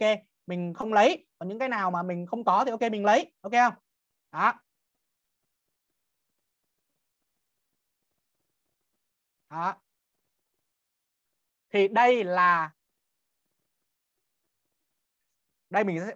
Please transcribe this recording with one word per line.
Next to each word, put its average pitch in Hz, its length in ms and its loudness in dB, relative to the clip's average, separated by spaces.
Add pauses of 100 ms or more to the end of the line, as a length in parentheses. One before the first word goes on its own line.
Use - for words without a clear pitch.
(480)
mình 175 260 -6
không 220 200 -6
lấy. 220 340 4 (120)
Còn 180 100 -8
những 220 100 -8
cái 262 100 -4
nào 196 220 -2
mà 175 120 -4
mình 175 220 -6
không 226 180 -8
có 208 220 2
thì 240 60 -2
ok, 226 100 -6 (100)
mình 202 140 -4
lấy, 240 360 2
ok 202 100 -14
không? 240 220 2 (580)
Đó. 185 220 0 (4000)
Đó. 170 320 -6 (1900)
Thì 196 140 4
đây 233 360 2
là, 175 480 0 (3000)
đây 202 140 0
mình 175 160 -4
sẽ 208 160 -10